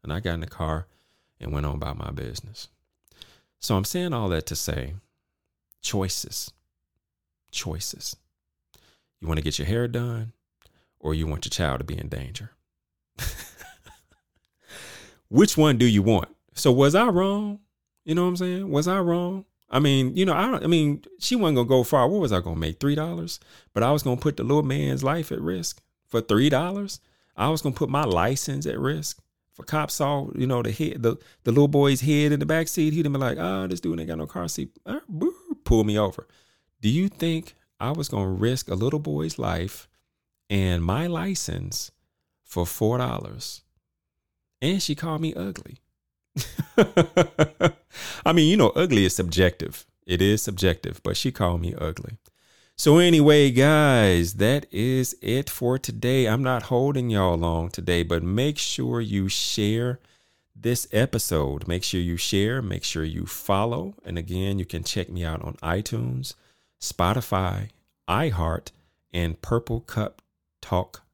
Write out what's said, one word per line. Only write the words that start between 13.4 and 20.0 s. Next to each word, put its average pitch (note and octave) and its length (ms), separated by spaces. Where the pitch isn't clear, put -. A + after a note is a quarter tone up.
Which C#3 280
one D3+ 220
do B2 80
you G#2 160
want? G#2 260
So - 180
was C#3 240
I A3+ 100
wrong? G3+ 540
You D#3+ 120
know F3+ 60
what F3+ 80
I'm F3+ 60
saying? F3+ 320
Was D3+ 200
I F#3+ 100
wrong? F3 460
I C3+ 60
mean, C3+ 360